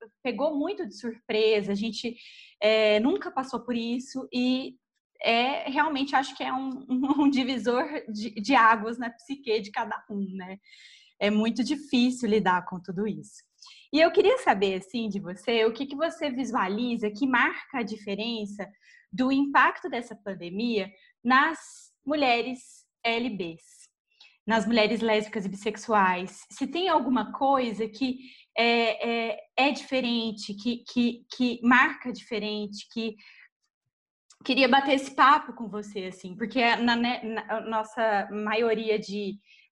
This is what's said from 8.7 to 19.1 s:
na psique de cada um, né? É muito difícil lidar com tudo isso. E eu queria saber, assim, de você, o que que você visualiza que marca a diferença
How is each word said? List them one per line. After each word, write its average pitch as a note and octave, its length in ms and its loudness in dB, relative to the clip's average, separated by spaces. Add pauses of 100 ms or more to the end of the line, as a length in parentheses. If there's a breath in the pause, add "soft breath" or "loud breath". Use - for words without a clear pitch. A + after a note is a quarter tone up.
na A#3+ 140 -8
psique A#3+ 500 -4
de G3 120 -12
cada A3 360 -6
um, G3 280 -6
né? F#3+ 220 -12 (600 loud breath)
É G3+ 120 0
muito A3 340 2
difícil B3 640 0
lidar F#3 380 2
com F#3 120 -8
tudo F#3+ 300 -6
isso. D#3 340 -12 (500 loud breath)
E C#4+ 60 2
eu E4 140 6
queria G#4 260 6
saber, G3 380 2
assim, A3+ 320 -6
de G3 100 -4
você, G3+ 460 0
o A3 80 2
que C4+ 120 -8
que C#4 120 -8
você D#4+ 340 -4
visualiza A3 800 -2
que G#3 160 -2
marca C4 540 0
a - 20 -2
diferença G#3 880 -8 (420 soft breath)